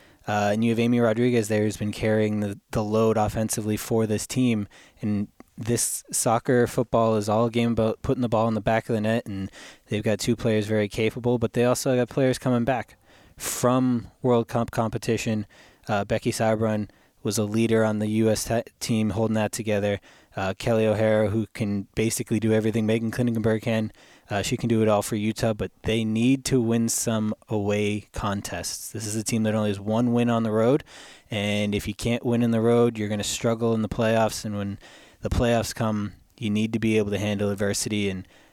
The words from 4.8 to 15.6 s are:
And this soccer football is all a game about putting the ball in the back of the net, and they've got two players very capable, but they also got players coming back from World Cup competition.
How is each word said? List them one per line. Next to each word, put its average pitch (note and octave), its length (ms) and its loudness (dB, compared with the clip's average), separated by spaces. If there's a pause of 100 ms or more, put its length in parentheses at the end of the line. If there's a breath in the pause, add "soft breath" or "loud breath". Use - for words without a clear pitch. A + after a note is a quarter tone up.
And G#2 260 -2 (320)
this A#2 540 -2
soccer A#2+ 560 2
football A2+ 480 2
is G#2 120 -2
all A2 180 2
a A#2 40 -2
game A#2 220 0
about A2 300 0
putting B2+ 200 -2
the B2 60 0
ball A2 180 2
in A2+ 80 0
the G#2+ 60 -2
back A2+ 280 0
of B2 60 0
the A2 60 0
net, A2+ 260 0
and G2 240 -6 (380 loud breath)
they've G#2 140 -2
got G#2+ 180 0
two A#2+ 160 0
players A2 300 0
very G#2+ 220 0
capable, A#2 500 0
but A2+ 160 -2
they A#2+ 100 2
also B2 320 2
got B2 120 0
players C3 300 0
coming A#2+ 260 0
back B2 320 -4 (400 soft breath)
from B2+ 760 0 (100)
World A#2+ 240 2
Cup A#2 240 -4
competition. A2 760 -2 (440 loud breath)